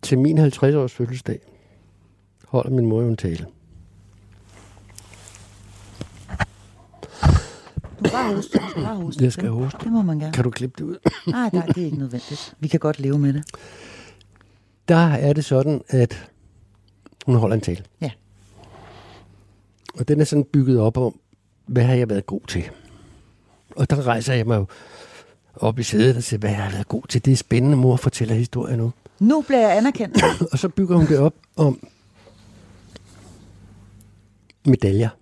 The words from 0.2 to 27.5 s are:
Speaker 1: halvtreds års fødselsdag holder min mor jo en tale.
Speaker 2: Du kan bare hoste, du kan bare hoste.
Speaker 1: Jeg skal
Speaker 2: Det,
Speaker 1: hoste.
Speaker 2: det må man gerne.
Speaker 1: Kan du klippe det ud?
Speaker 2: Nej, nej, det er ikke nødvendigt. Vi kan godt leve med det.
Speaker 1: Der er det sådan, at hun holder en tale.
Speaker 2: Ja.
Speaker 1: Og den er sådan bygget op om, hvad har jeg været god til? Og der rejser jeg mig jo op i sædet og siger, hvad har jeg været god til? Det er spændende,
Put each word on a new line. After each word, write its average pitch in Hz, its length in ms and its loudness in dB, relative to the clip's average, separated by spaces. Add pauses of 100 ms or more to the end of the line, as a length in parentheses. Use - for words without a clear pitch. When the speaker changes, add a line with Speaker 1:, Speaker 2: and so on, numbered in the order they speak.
Speaker 1:
halvtreds 143 380 2
års 131 180 -2
fødselsdag 123 460 -8 (1080)
holder 131 240 -2
min 127 140 0
mor 110 160 0
jo 120 60 0
en 113 100 -2
tale. 82 280 -6 (4000)
Speaker 2:
Du 208 100 -8
kan - 20 -8
bare 233 240 -2
hoste, - 220 -4
du - 60 0 (100)
kan 156 100 -6
bare 220 120 -6
hoste. 139 280 -4
Speaker 1:
Jeg 123 100 2
skal 175 100 -8
Speaker 2:
Det, 117 100 -2
Speaker 1:
hoste. 127 300 -6
Speaker 2:
det 226 80 -4
må 226 100 2
man 160 180 -2
gerne. 156 140 -8
Speaker 1:
Kan 127 100 0
du 123 60 0
klippe 127 280 -8
det 156 60 -10
ud? 165 140 -10 (300)
Speaker 2:
Nej, 233 260 -2
nej, 175 120 0
det 165 120 -2
er 180 80 -4
ikke 151 120 -6
nødvendigt. 135 600 -10
Vi 151 80 -6
kan 160 120 2
godt 151 200 -2
leve 139 200 0
med 139 140 2
det. 147 100 -6 (1400)
Speaker 1:
Der 170 80 6 (120)
er 147 260 2
det 147 120 0
sådan, 135 440 0
at - 400 0 (960)
hun 127 100 4
holder 113 200 2
en 107 60 -2
tale. 92 220 -6 (180)
Speaker 2:
Ja. 143 100 -6 (1900)
Speaker 1:
Og 123 80 -4
den 151 140 2
er 151 40 4
sådan 147 180 0
bygget 131 360 2
op 110 180 2
om, 123 220 -4 (460)
hvad 123 180 2
har 127 100 4
jeg 123 160 0
været 101 160 -2
god - 220 -8
til? 82 160 -6 (1120)
Og 139 140 -2
der 139 180 0
rejser 117 260 0
jeg 117 140 0
mig 117 100 2
jo 98 80 0 (880)
op 113 240 -2
i 117 40 -4
sædet 117 340 2
og 120 60 -6
siger, 113 160 -4
hvad 104 100 -2
har 101 140 -2
jeg 98 100 -6
været 98 140 -6
god - 220 -6
til? - 160 -2
Det 135 60 6
er 131 60 6
spændende, 131 400 2